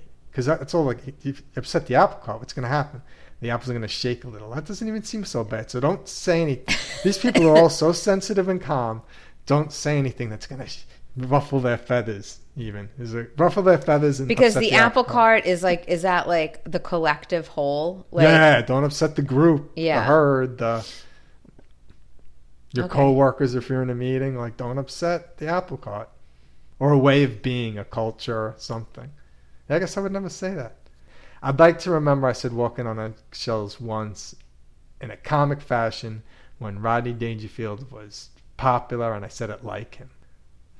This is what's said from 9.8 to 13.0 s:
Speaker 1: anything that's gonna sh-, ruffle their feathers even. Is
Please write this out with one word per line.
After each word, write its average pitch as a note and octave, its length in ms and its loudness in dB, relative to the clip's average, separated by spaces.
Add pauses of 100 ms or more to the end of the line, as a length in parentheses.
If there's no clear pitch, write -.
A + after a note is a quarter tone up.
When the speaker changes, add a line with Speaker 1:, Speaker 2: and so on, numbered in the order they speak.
Speaker 1:
anything C3 320 -4
that's G#2+ 160 -12
gonna C3+ 200 -12
sh-, - 180 -14 (320)
ruffle C3 440 0
their A#2+ 180 0
feathers A2 600 -4 (180)
even. G#2 320 -10 (100)
Is A#2 160 -10